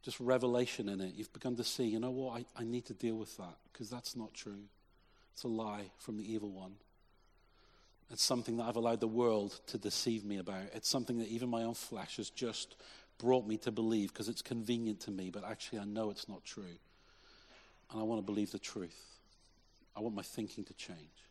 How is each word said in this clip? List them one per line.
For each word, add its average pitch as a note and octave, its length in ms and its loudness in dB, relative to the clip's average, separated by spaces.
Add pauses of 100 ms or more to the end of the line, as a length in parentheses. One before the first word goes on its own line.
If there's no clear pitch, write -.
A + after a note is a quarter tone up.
just - 160 -6
revelation B2 680 4
in G2 100 0
it. F#2 160 -2
You've - 160 -8
begun B2 240 -2
to A#2+ 80 0
see, B2+ 220 2
"You A2 140 4
know B2+ 120 0
what, B2+ 300 -2 (160)
I, A#2+ 40 -4
I - 20 -2
need A#2+ 240 0
to A2+ 60 -8
deal A2+ 220 0
with A2 220 -6
that, F2+ 200 -10 (160)
'cause G#2+ 160 -10
that's B2 260 -6
not A2+ 180 -6
true. G2+ 340 -10 (680)
It's - 100 -12
a C3 40 0
lie G#2+ 500 0
from G#2+ 200 -6
the G#2+ 120 -4
evil G#2 220 0
one. F#2+ 260 -10 (1300)
It's A#2 140 0
something A#2+ 340 2
that A#2 60 2
I've A#2 120 0
allowed A#2 240 4
the A2+ 80 4
world A2 600 4
to - 100 -4
deceive G#2+ 480 0
me G2+ 120 -2
about. F#2+ 360 -6
It's A2 160 -2
something B2 300 2
that A2 80 0
even A#2 220 0
my A#2 140 2
own A#2 100 0
flesh - 440 -6
has G#2+ 120 -4
just - 460 -4 (420)
brought B2 300 8
me G#2+ 100 2
to A#2 140 0
believe A2 420 4
'cause G#2+ 160 -4
it's A#2 120 -4
convenient A#2 600 0
to G#2+ 100 -6
me, F#2+ 180 -4
but G2 140 -6
actually G#2+ 360 -6
I G2+ 60 -4
know G#2+ 240 0
it's - 180 -6
not G2+ 160 -12
true. F2+ 360 -10 (1120)
And A2 100 -6
I A2 40 2
want A2 160 4
to G2 60 -2
believe G2+ 260 2
the G2+ 80 -4
truth. - 600 -8 (760)
I G#2+ 60 -6
want A2 140 -2
my G2+ 80 -4
thinking G#2 420 -6
to - 80 -16
change." D#2 580 -14